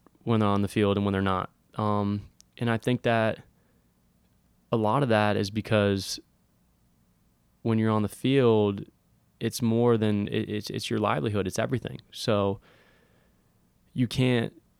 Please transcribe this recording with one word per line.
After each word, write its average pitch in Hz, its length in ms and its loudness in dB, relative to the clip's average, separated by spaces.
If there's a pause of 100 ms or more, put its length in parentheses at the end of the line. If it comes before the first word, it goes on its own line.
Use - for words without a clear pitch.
(240)
when 117 160 0
they're 104 100 2
on 101 120 2
the 101 60 0
field 101 300 2
and 101 80 0
when 101 80 0
they're 95 100 0
not. 95 260 -2 (260)
Um, 104 460 -2 (380)
and 120 100 -2
I 113 80 0
think 123 260 -2
that 113 360 0 (1300)
a 123 60 0
lot 110 240 0
of 135 80 -2
that 107 280 2
is 101 120 -2
because 101 720 0 (1400)
when 113 180 0
you're 110 120 2
on 107 100 2
the 101 80 -2
field, 113 720 2 (560)
it's - 220 -4
more 117 360 4
than, 104 320 2
it, 110 200 -4
it's, 104 200 -8
it's 107 200 -8
your 110 100 -2
livelihood. 104 480 -2
It's 92 120 -4
everything. 123 400 -6 (120)
So 101 480 0 (1300)
you 123 140 0
can't, 127 460 0 (260)